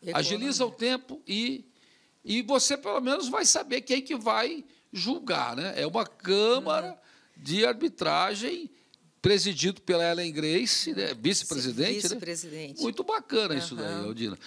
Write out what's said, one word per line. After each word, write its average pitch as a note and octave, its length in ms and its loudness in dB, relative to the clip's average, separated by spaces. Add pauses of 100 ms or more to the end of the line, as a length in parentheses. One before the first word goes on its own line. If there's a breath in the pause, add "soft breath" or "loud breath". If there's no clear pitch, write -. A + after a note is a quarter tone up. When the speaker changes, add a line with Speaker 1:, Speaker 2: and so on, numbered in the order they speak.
(140)
Speaker 1:
Agiliza G#3+ 520 0
o A3+ 40 -2
Speaker 2:
economiza. B3 280 0
Speaker 1:
tempo - 300 -14
e, G#3+ 360 -2 (640 soft breath)
e A3+ 160 0
você, C4 340 2
pelo A#3+ 260 -2
menos, C4+ 280 0
vai E4+ 160 0
saber C4+ 360 4
quem C4 200 0
que C#4 140 -6
vai A#3 480 0 (280 soft breath)
julgar, F3 640 -2
né? E3+ 240 -4
É C#3+ 60 0
uma G3 220 0
Câmara G#3 800 2 (500 soft breath)
Speaker 2:
Uhum. D3+ 60 -20
Speaker 1:
de F#3 220 2
Arbitragem A3 1040 0 (520 soft breath)
presidido F#3 600 4
pela E3+ 220 2
Ellen E3+ 300 0
Grace, E3+ 640 0
né? F#3+ 180 -2
Vice-presidente, C3+ 800 0
né? G#3 80 -2
Speaker 2:
Vice-presidente. E3 800 -6
Speaker 1:
Muito C4 220 -2
bacana A3 520 0
isso B2+ 200 -4
daí, A2 100 -6
Speaker 2:
Aham. G2+ 200 -6
Speaker 1:
Aldina. A2 420 -6